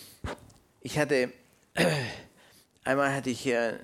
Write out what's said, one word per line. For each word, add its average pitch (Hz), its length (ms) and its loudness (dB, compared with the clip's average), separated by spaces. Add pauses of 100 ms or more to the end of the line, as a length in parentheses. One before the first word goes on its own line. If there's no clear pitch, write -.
(800)
Ich 123 180 -4
hatte, 131 320 2 (440)
<clears throat> - 1120 -2
einmal 139 300 2
hatte 131 140 -4
ich 117 100 -2
hier 117 460 0